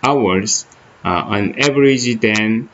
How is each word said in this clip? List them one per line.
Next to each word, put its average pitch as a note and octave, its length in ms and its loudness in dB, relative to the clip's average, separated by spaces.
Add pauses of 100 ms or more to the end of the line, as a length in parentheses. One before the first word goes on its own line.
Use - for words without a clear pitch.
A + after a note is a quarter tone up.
hours, G#2+ 600 0 (400)
uh, F2+ 240 -2
on G#2 320 -2
average C3+ 580 2
than A2 540 0